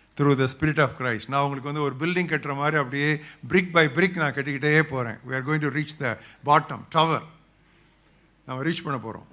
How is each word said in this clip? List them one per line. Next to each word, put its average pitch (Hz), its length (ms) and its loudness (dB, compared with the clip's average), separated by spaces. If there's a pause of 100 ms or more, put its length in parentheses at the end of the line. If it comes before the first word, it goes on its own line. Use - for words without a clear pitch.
(180)
Through 143 220 4
the 135 60 4
Spirit 151 340 0
of 143 100 4
Christ. 117 380 -4
நான் 139 140 0
உங்களுக்கு 143 320 -4
வந்து 151 80 -4
ஒரு 139 180 -2
பில்டிங் 175 260 0
கட்டுற 147 300 -4
மாதிரி 151 220 0
அப்படியே 143 440 0 (260)
brick 180 260 2
by 156 260 4
brick 180 160 2
நான் 151 180 0
கட்டிக்கிட்டே 143 480 2
போறேன். 123 360 -2 (100)
We 127 40 -8
are 131 140 -4
going 151 160 0
to 151 60 0
reach 147 320 -4
the 117 180 -4 (280)
bottom 147 340 4 (160)
tower. 160 260 2 (1200)
நம்ம 131 180 -8
ரீச் 170 200 -2
பண்ண 139 160 -4
போறோம். 110 340 -10